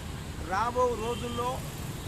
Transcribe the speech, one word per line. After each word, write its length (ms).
రాబో 340
రోజుల్లో 460